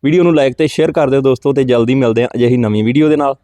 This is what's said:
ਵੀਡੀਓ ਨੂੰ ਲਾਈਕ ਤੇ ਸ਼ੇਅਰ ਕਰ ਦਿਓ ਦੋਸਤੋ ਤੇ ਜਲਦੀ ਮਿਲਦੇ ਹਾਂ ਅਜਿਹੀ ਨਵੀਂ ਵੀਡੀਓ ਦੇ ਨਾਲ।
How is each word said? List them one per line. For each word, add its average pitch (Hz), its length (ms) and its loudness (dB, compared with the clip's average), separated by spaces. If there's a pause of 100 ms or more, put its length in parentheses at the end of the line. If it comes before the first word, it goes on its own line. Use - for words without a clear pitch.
ਵੀਡੀਓ 165 180 2
ਨੂੰ 170 120 2
ਲਾਈਕ 135 220 0
ਤੇ 156 100 -2
ਸ਼ੇਅਰ 156 260 -2
ਕਰ 147 180 0
ਦਿਓ 135 100 2
ਦੋਸਤੋ 135 320 0
ਤੇ 135 120 0
ਜਲਦੀ 120 300 0
ਮਿਲਦੇ 120 280 0
ਹਾਂ 123 120 -2
ਅਜਿਹੀ 120 220 0
ਨਵੀਂ 107 280 0
ਵੀਡੀਓ 143 240 0
ਦੇ 151 80 0
ਨਾਲ। 139 280 -2